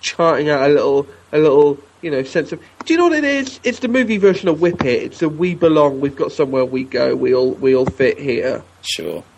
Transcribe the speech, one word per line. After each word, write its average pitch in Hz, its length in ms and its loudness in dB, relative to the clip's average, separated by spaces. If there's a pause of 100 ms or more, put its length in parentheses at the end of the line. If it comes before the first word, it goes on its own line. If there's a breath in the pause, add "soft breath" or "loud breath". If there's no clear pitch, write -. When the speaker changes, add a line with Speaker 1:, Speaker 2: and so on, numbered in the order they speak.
Speaker 1:
charting 151 480 0
out 143 200 2
a 147 40 4
little, 139 340 2 (240 loud breath)
a 151 80 0
little, 147 380 4 (240)
you 165 100 -6
know, 135 120 -2
sense 151 280 -4
of, 165 100 -12 (240 loud breath)
do - 80 0
you 330 40 2
know 349 80 4
what 320 120 2
it 294 60 -2
is? 277 400 -4
It's 247 160 -4
the 254 80 -4
movie 226 300 0
version 190 300 2
of 156 140 0
Whip 170 240 0
It. 120 180 0
It's - 200 -8
a 165 40 2
"We 165 280 -2
belong, 151 440 2
we've 143 160 -4
got 156 160 -4
somewhere 135 320 -2
we 131 200 -4
go, 127 320 -2
we 127 180 0
all, 127 200 0
we 131 220 2
all 131 120 2
fit 131 320 0
here." 127 440 -4 (200)
Speaker 2:
Sure. 82 400 -10 (140)